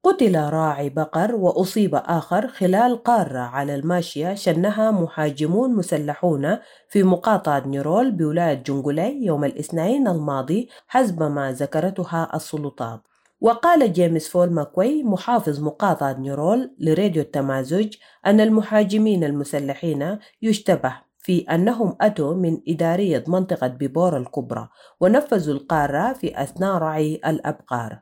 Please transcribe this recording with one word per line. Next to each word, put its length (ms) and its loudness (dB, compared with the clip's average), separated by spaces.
قتل 320 4
راعي 520 0
بقر 460 -2
وأصيب 600 2
آخر 540 0
خلال 540 2
قارة 360 2
على 360 -4
الماشية 600 -2
شنها 560 0
محاجمون 880 0
مسلحون 840 -2
في 140 2
مقاطعة 640 2
نيرول 460 0
بولاية 420 0
جنغولي 680 -2
يوم 200 0
الاثنين 640 -2
الماضي، 600 -2
حسب 360 0
ما 300 -2
ذكرتها 800 -4
السلطات. 680 -8
وقال 520 4
جيمس 360 2
فول 240 2
ماكوي 500 0
محافظ 580 0
مقاطعة 520 0
نيرول 680 -2
لراديو 440 2
التمازج 720 -2
أن 140 6
المحاجمين 840 2
المسلحين 960 -4
يشتبه 520 0
في 220 0
أنهم 600 0
أتوا 340 0
من 240 0
إدارية 600 0
منطقة 380 0
بيبور 500 0
الكبرى 520 -6
ونفذوا 540 2
القارة 580 0
في 300 -6
أثناء 320 -2
رعي 520 -2
الأبقار. 760 -4